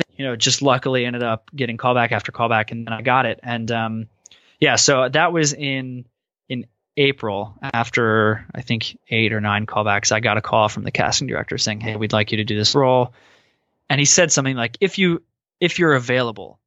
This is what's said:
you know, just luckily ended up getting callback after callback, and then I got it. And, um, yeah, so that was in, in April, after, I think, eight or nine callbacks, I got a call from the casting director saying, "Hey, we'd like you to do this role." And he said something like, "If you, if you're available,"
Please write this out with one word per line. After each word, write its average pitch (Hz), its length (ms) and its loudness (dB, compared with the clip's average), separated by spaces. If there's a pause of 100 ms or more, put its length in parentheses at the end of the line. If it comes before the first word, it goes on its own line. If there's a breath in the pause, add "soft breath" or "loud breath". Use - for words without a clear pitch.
(160)
you 139 80 -6
know, 123 120 -4
just 127 260 0
luckily 127 420 2
ended 120 180 -4
up 113 320 -4
getting 120 220 -4
callback 123 360 2
after 107 200 -4
callback, 117 380 0
and 117 160 -10
then 113 60 -8
I 110 100 -8
got 127 240 2
it. 113 160 -4
And, 117 300 -6
um, 113 360 -4 (520 soft breath)
yeah, 135 160 6
so 131 320 4
that 165 240 2
was 156 200 2
in, 131 540 -6 (420)
in 123 180 -6 (300)
April, 113 640 0
after, 110 920 0
I 120 80 -10
think, - 360 -4 (120)
eight 113 240 2
or 107 60 -2
nine 104 260 -2
callbacks, 104 460 0
I 110 80 2
got 110 180 0
a - 20 0
call 107 300 2
from 104 120 -8
the 107 80 -6
casting - 380 -2
director - 300 -6
saying, 107 240 -4
"Hey, 110 140 -6
we'd 107 180 -2
like 107 180 0
you 107 60 -2
to 107 60 -2
do 104 120 -4
this 107 180 0
role." 127 380 4 (800 soft breath)
And 139 80 2
he 143 80 2
said 175 260 4
something 135 240 0
like, 117 240 -6
"If 190 180 0
you, 175 240 2 (380)
if 175 180 0
you're 165 160 4
available," 120 720 -2